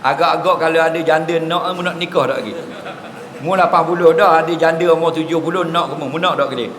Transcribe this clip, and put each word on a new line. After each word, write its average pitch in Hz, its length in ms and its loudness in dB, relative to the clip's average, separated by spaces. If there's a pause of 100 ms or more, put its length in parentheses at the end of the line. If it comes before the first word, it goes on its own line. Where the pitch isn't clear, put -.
Agak-agak 170 560 2
kalau 160 240 2
ada 165 160 0
janda 160 360 0 (120)
nak, 175 240 -2
mu 180 80 -6
nak 180 160 -4
nikah 170 320 -2
tak 127 160 -4
lagi? 107 100 -8 (880)
Mu 170 160 -2
lapan 170 320 4
puluh 175 240 4
dah, 165 320 4
ada 165 80 -2
janda 165 400 2
umur 160 240 2
tujuh 160 240 -2
puluh 175 240 -2
nak 165 280 -2
ke - 40 -8
mu? 143 160 -6
Mu 156 80 -6
nak 175 160 0
tak 131 160 0
ke 127 80 -6
dia? 110 200 -4